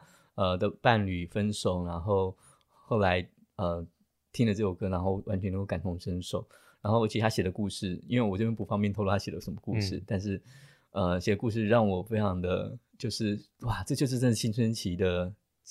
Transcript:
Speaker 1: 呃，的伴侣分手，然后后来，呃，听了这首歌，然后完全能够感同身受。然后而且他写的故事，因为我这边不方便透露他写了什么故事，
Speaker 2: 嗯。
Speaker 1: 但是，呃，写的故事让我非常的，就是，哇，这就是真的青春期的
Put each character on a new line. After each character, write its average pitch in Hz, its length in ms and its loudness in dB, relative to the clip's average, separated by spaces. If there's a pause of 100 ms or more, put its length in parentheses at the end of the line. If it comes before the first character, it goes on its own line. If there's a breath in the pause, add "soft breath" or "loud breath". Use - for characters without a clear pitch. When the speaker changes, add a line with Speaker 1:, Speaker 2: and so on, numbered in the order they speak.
(360 soft breath)
Speaker 1:
呃， 92 220 2
的 101 120 2
伴 113 360 4
侣 87 200 -2
分 104 260 -2
手， 90 340 -2
然 85 140 -4
后 95 380 0 (320 soft breath)
后 - 300 -4
来， 92 280 2 (300)
呃， 85 280 -2 (460)
听 117 160 2
了 104 60 2
这 107 100 -2
首 92 100 0
歌， 95 140 -4
然 92 160 0
后 95 220 0
完 95 140 -2
全 95 120 -2
能 95 80 -2
够 98 60 -4
感 90 160 -4
同 90 180 -4
身 90 220 -4
受。 - 260 -6 (340 soft breath)
然 104 100 -2
后 113 120 4
而 107 40 2
且 107 120 -2
他 101 100 4
写 107 140 0
的 92 80 0
故 101 180 -4
事， 92 380 -6
因 123 140 2
为 107 80 2
我 95 80 -2
这 110 80 0
边 113 100 0
不 110 80 -6
方 101 160 -2
便 101 140 2
透 101 100 -2
露 95 60 2
他 101 80 2
写 - 140 -4
了 - 100 -8
什 95 100 -8
么 - 100 -8
故 107 200 -4
事， 95 160 -2
Speaker 2:
嗯。 95 100 -8
Speaker 1:
但 101 120 -2
是， 98 220 -4 (500 soft breath)
呃， 90 280 0
写 107 120 0
的 98 60 2
故 120 120 -2
事 107 160 0
让 110 220 6
我 92 160 0
非 110 140 -2
常 98 240 2
的， 92 360 -2 (200)
就 117 120 -4
是， 107 300 -2 (220)
哇， 113 220 -2
这 143 120 -2
就 127 100 0
是 123 140 0
真 127 100 4
的 113 60 4
青 113 160 -2
春 113 220 2
期 90 220 -4
的 90 380 0 (380)